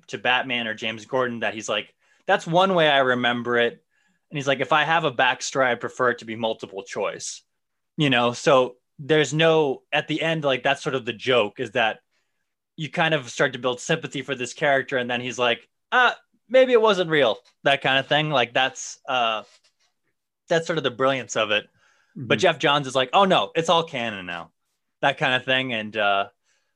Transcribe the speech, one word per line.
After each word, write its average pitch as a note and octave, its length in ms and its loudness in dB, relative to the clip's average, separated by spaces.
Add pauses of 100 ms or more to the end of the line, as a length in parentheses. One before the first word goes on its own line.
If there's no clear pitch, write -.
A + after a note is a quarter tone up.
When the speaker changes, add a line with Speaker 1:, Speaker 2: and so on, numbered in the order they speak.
Speaker 1:
to B2+ 100 -10
Batman B2 500 -2
or A2 60 -4
James A2 320 -8
Gordon B2 360 -4
that G#2+ 120 -2
he's A2 160 -8
like, G#2+ 240 -4 (320)
"That's G3 220 0
one F#3 280 2
way D#3+ 120 4
I C#3+ 120 4
remember B2 580 0
it." A#2 260 0 (460)
And D3+ 80 -10
he's C#3 100 -8
like, C3+ 120 0
"If C#3 120 -4
I D3+ 120 4
have D#3+ 220 0
a C#3 60 -2
backstory, B2+ 560 0
I A#2+ 80 0
prefer B2 360 -2
it A#2+ 80 -6
to A2+ 60 -18
be A2 100 -10
multiple A2 480 -6
choice." - 580 -8 (560)
You D3 120 2
know, A#2+ 240 2
so B2+ 440 2 (220)
there's D3 340 0
no, D#3 480 2 (100)
at D3 160 -2
the C#3+ 140 -4
end, D#3+ 220 -4
like, C3 200 0
that's C#3 200 -2
sort C#3 120 -4
of A#2+ 100 -6
the A#2 80 -4
joke, A2 460 0
is A#2 120 -8
that A2+ 280 -2 (760)
you D3 140 -10
kind D#3+ 240 0
of C3 160 -2
start C#3 240 -2
to C3 60 -10
build B2 220 -4
sympathy D#3 400 -4
for C3+ 140 -8
this B2 180 -8
character, C#3 440 0
and A#2+ 120 -4
then A#2+ 100 -4
he's B2 200 -8
like, A#2 280 0 (240)
"Uh, A#3+ 200 4 (360)
maybe B3+ 260 4
it A3+ 80 6
wasn't F#3 280 2
real," C3+ 280 2 (260)
that C#3 180 2
kind C3+ 160 2
of C3+ 100 -2
thing. D3+ 220 2
Like, A#2+ 240 0
that's, C3 460 -4 (100)
uh, A2+ 340 -2 (1040)
that's E3 200 0
sort E3 100 -4
of C#3+ 60 -2
the C3 80 -2
brilliance B2+ 440 -2
of G#2+ 160 0
it. G#2 160 0 (480)
But C3+ 220 0
Speaker 2:
Mm-hmm. G#3 40 -4
Speaker 1:
Jeff E3 180 2
Johns C#3+ 280 2
is B2+ 80 -4
like, C3 180 0
"Oh, G3 120 6
no, D3 300 2
it's E3 140 0
all E3 140 4
canon A#2 440 -8
now," F2 240 -10 (500)
that C#3 160 0
kind C3+ 160 0
of B2 100 -2
thing. C3 300 0
And, G#2+ 240 -6
uh, G2+ 300 2 (480)